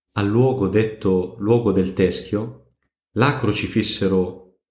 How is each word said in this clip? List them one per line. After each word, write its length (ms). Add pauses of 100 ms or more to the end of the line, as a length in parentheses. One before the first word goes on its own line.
(160)
al 120
luogo 400
detto 720
luogo 320
del 220
teschio, 800 (380)
là 280
crocifissero 1300